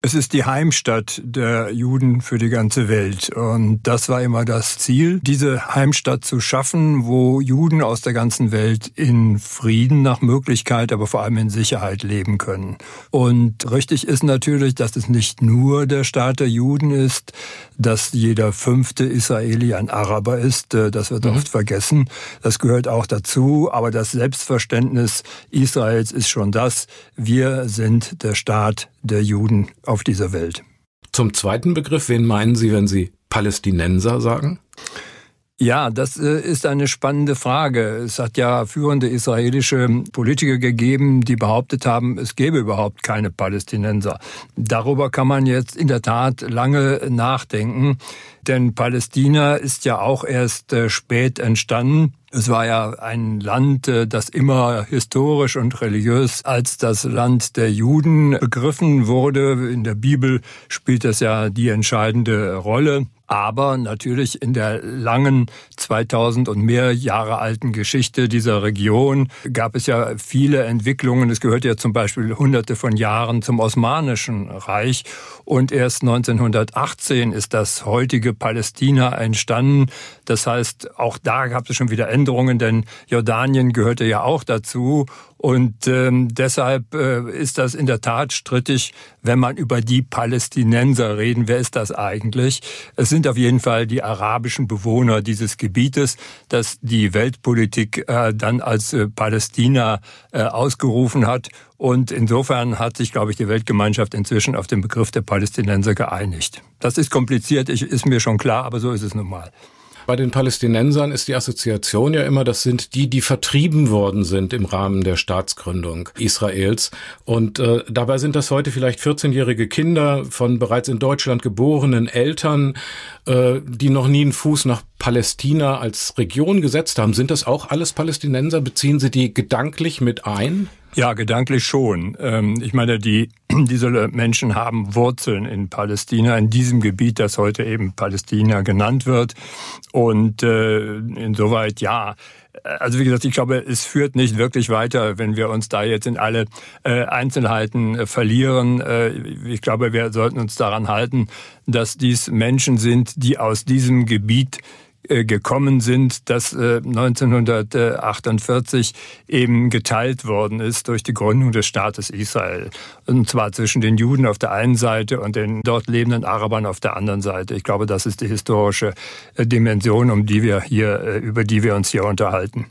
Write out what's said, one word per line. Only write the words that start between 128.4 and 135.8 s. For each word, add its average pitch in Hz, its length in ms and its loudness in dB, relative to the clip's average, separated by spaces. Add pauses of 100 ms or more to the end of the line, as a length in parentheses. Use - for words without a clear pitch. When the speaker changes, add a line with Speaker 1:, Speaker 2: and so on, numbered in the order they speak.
Speaker 2:
Beziehen 139 380 0
Sie 131 120 2
die 127 220 0
gedanklich 143 680 -2
mit 120 260 -2
ein? 135 420 -2 (260)
Speaker 1:
Ja, 120 200 0
gedanklich 117 500 0
schon. 107 560 -2
Ähm, 110 400 0
ich 120 140 -6
meine, 117 240 2
die, 110 320 0 (100)
<clears throat> - 100 -14
diese 123 380 2 (200)
Menschen 117 460 0
haben 113 400 -4
Wurzeln 120 520 0
in 98 240 -6
Palästina, 113 640 0